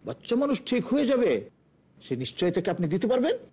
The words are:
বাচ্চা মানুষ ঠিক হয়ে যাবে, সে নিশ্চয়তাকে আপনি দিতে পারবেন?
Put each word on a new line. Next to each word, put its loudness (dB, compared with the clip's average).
বাচ্চা -4
মানুষ 0
ঠিক 0
হয়ে 2
যাবে, 2
সে -6
নিশ্চয়তাকে -2
আপনি -2
দিতে 0
পারবেন? 2